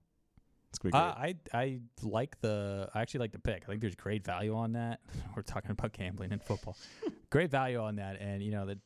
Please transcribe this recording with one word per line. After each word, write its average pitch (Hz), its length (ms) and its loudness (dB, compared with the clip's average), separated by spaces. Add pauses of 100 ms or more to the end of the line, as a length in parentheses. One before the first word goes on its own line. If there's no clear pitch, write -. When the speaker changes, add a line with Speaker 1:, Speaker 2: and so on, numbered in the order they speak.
(720)
Speaker 1:
It's - 80 -6
gonna 90 140 2
be 135 60 10
Speaker 2:
Uh, 165 200 6
Speaker 1:
great. 165 180 -2 (180)
Speaker 2:
I, 120 40 4
I 131 220 0 (220)
like 117 400 0
the, 101 520 0
I 107 60 2
actually 120 200 0
like 113 120 0
the 95 60 -10
pick. 98 260 0
I - 40 -14
think 104 120 -2
there's 104 140 0
great 101 300 -2
value 104 300 0
on 113 180 0
that. 117 280 -2 (180)
<laughs> - 180 -8
We're 107 60 -4
talking - 280 -4
about 107 220 0
gambling 95 400 -4
and 101 100 -2
football. 107 340 -2 (260)
<laughs> - 280 -6
Great 160 200 6
value 131 280 2
on 107 180 0
that, 98 260 -4
and, 101 200 -2
you 104 80 0
know, 101 140 0
that 98 220 -4